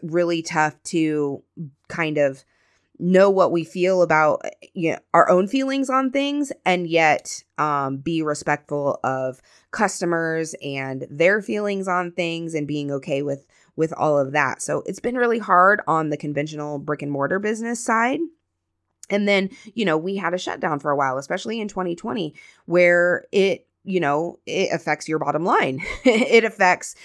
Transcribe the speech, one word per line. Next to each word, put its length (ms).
really 380
tough 440
to 580
kind 280
of 260
know 320
what 200
we 140
feel 380
about, 400
you 180
know, 60
our 160
own 200
feelings 420
on 220
things 400
and 220
yet, 560
um, 380
be 260
respectful 800
of 380
customers 880
and 480
their 320
feelings 460
on 240
things 420
and 140
being 240
okay 300
with, 220
with 200
all 240
of 140
that. 300
So 240
it's 140
been 160
really 240
hard 480
on 220
the 60
conventional 600
brick 240
and 80
mortar 300
business 420
side. 380
And 160
then, 240
you 100
know, 120
we 200
had 180
a 40
shutdown 400
for 140
a 40
while, 220
especially 400
in 100
twenty 280
twenty, 380
where 640
it 340
you 140
know, 480
it 260
affects 360
your 100
bottom 260
line. 380
<laughs> 0
It 400
affects, 500